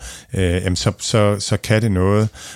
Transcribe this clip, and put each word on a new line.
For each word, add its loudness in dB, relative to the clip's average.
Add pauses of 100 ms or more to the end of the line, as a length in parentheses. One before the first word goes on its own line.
(340)
øh, 0
jamen 0
så, -2
så, 2
så -2
kan 0
det 2
noget. 2 (260)